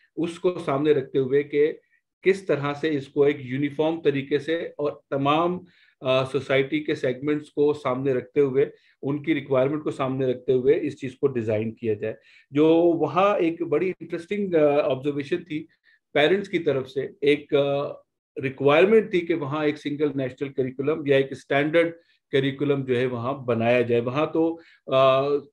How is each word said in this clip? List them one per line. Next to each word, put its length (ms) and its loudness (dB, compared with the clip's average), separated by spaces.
उसको 420 -4
सामने 340 0
रखते 260 0
हुए 240 2
कि 360 0
किस 240 2
तरह 260 0
से 160 -4
इसको 380 0
एक 140 0
uniform 600 -2
तरीके 380 0
से 400 -4
और 220 -4
तमाम, 540 0
अ, 200 2
society 560 -2
के 160 -4
segments 540 -4
को 240 2
सामने 400 -2
रखते 260 -2
हुए, 320 2
उनकी 300 -2
requirement 500 0
को 80 -4
सामने 360 -4
रखते 260 -2
हुए 200 4
इस 240 -2
चीज़ 240 -10
को 60 0
डिजाइन 440 -2
किया 220 -4
जाए। 220 -6
जो 240 4
वहाँ 600 2
एक 260 -2
बड़ी 260 -2
interesting, 640 -6
अ, 100 4
observation 760 0
थी 300 -10
parents 340 2
की 120 -4
तरफ 260 -2
से, 380 -8
एक, 320 2
अ, 480 -2
requirement 720 4
थी 80 2
कि 120 -2
वहाँ 320 -4
एक 120 0
single 380 -4
national 340 -6
curriculum 580 -4
या 100 6
एक 160 0
standard 600 0
curriculum 520 0
जो 120 0
है 100 0
वहाँ 400 -6
बनाया 360 2
जाए। 180 2
वहाँ 340 -2
तो, 260 0
अ, 340 4